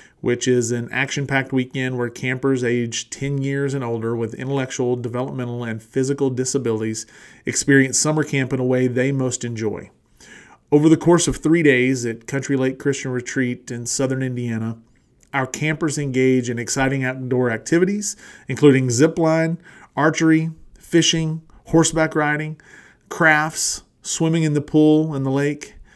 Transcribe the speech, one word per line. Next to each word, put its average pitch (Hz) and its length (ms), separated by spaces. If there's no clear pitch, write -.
which 120 260
is 120 240
an 120 180
action-packed 135 640
weekend 131 460
where 120 100
campers 127 560
aged 120 480
ten 139 300
years 139 320
and 135 100
older 117 320
with 113 160
intellectual, 131 640
developmental, 123 680
and 110 200
physical 135 480
disabilities 117 760
experience 135 540
summer 151 260
camp 139 300
in 127 60
a 127 40
way 127 220
they 123 260
most 131 320
enjoy. 107 460
Over 147 180
the 156 80
course 170 320
of 123 80
three 165 260
days 127 440
at 117 200
Country 139 300
Lake 131 220
Christian 135 320
Retreat 123 600
in 120 140
southern 131 380
Indiana, 117 560
our 135 120
campers 151 500
engage 131 540
in 117 80
exciting 135 460
outdoor 127 460
activities, 185 680
including 131 420
zip 151 280
line, 165 380
archery, 160 540
fishing, 160 600
horseback 160 460
riding, 151 460
crafts, 156 760
swimming 160 400
in 151 100
the 147 80
pool 156 540
and 135 100
the 135 60
lake, 143 460